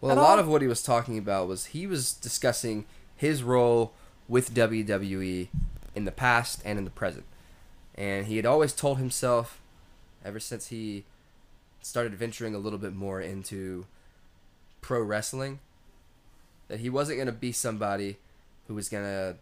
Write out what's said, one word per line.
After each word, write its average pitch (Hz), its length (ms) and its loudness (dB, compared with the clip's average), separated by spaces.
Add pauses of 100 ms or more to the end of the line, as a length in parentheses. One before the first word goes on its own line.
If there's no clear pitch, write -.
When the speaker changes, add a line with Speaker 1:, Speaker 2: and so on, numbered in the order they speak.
Speaker 1:
Well, 135 120 4
Speaker 2:
At - 40 6
Speaker 1:
a - 40 8
lot 302 120 10
Speaker 2:
all? 202 60 8
Speaker 1:
of 170 80 4
what 151 140 6
he 135 60 2
was 117 140 0
talking 117 360 2
about 98 300 0
was 92 200 -6
he 165 180 -8
was 165 280 -2
discussing 117 720 -2 (300)
his 143 280 0
role 120 500 4 (360)
with 120 240 2
W 113 300 4
W 98 380 -2
E 92 280 -2 (440)
in 104 120 -4
the 92 60 -4
past 120 540 2
and 104 140 -4
in 98 60 -4
the 92 60 -8
present. 85 340 -6 (680)
And 98 300 -2
he 107 120 -2
had 110 80 0
always 143 280 6
told 139 240 0
himself, 123 640 0 (640)
ever 101 160 -8
since 110 280 -10
he 107 360 -8 (800)
started 117 340 -2
venturing 113 400 -6
a 104 40 -4
little 104 200 -4
bit 98 160 -6
more 95 240 -4
into 92 680 -8 (960)
pro 120 220 -2
wrestling, 131 560 -4 (1120)
that 107 100 -8
he 120 100 -4
wasn't 139 300 -2
gonna 127 140 -2
be 120 180 -4
somebody 101 680 -2 (500)
who 107 80 -8
was 104 120 -6
gonna 98 540 -4